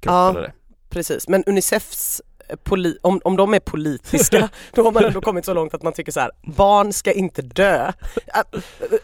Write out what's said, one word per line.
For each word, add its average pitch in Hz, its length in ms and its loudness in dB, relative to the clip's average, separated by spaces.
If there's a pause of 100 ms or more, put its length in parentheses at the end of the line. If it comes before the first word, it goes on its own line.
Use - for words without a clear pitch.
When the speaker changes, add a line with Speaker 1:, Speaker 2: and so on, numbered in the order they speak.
Speaker 1:
kroppen 180 180 0
Speaker 2:
Ja. 180 100 4
Speaker 1:
och 185 140 0
det. - 100 -12 (380)
Speaker 2:
Precis, - 380 -6
men 185 180 2
Unicefs, - 760 -4 (260)
eh, - 160 -14
poli-, 180 380 -2
om, 185 220 0
om 185 120 0
de 196 180 4
är 190 60 2
politiska, 156 880 0 (120)
Speaker 1:
<laughs> - 140 -18
Speaker 2:
då - 100 4
har 226 80 2
man 214 120 4
ändå - 160 -2
kommit 180 240 -2
så 190 100 -4
långt 160 200 -4
att - 80 -10
man 160 100 -4
tycker 156 200 -10
så 143 80 -2
här: 120 100 -2 (120)
"Barn 202 500 4
ska 196 200 0
inte 185 300 -2
dö." 156 500 0 (340)
Äh, - 340 -4 (440)